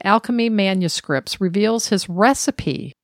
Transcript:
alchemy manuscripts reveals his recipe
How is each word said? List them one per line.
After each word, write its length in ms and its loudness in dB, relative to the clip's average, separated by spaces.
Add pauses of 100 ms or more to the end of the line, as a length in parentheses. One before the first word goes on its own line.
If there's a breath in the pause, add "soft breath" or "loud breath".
alchemy 460 2
manuscripts 920 0
reveals 480 0
his 220 -2
recipe 840 0 (120)